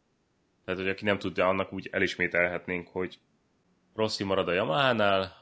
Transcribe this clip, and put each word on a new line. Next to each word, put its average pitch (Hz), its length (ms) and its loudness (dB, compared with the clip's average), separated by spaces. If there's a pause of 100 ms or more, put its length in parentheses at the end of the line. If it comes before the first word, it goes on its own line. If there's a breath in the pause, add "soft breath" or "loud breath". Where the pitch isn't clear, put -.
(640)
Tehát, 92 140 -4
hogy 95 100 -2
aki 98 160 -4
nem 101 140 4
tudja, 90 280 0
annak 95 260 0
úgy 95 180 -8
elismételhetnénk, 87 960 -2
hogy 92 320 -8 (760)
Rossi 110 280 -2
marad 95 240 0
a 87 60 2
Yamaha-nál, 107 880 2